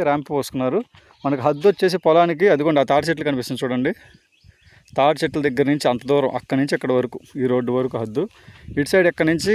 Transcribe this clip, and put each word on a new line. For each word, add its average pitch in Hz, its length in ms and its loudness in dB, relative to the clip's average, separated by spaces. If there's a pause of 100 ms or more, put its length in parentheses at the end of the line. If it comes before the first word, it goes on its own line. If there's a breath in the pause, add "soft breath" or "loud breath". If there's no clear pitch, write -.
ర్యాంప్ 143 240 -2
పోసుకున్నారు. 131 480 -2 (440 soft breath)
మనకు 139 240 -2
హద్దు 147 240 0
వచ్చేసి 185 340 0
పొలానికి, 170 480 4
అదిగోండి, 147 300 2
ఆ - 80 -4
తాటి 143 180 2
చెట్లు 156 180 -4
కనిపిస్తుంది 131 360 -4
చూడండి, 127 280 -2 (1040 soft breath)
తాటి 143 260 4
చెట్ల 151 240 -2
దగ్గర 135 240 0
నుంచి 147 200 0
అంత 123 100 -2 (100)
దూరం, 143 280 2
అక్కడి 135 220 -2
నుంచి 147 160 -2
ఇక్కడ 131 220 -2
వరకు, 123 200 -4 (220)
ఈ 123 100 0
రోడ్డు 123 260 0
వరకు 131 260 -2
హద్దు. 113 200 -4 (560 loud breath)
ఇటు 143 140 -2
సైడ్ 185 180 4
ఎక్కడి 160 220 0
నుంచి, 180 220 -2